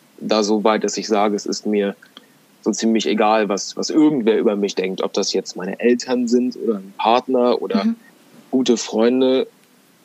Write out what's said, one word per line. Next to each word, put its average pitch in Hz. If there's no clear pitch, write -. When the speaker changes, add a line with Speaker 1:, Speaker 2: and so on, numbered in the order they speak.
Speaker 1:
da 110
so 104
weit, 107
dass 101
ich 98
sage, 104
es 98
ist -
mir 101
so 113
ziemlich 110
egal, 107
was, 98
was -
irgendwer 135
über 101
mich 101
denkt, 92
ob -
das 98
jetzt -
meine 92
Eltern 123
sind 123
oder 107
ein 98
Partner 123
oder 202
Speaker 2:
Mhm. 226
Speaker 1:
gute 123
Freunde. 127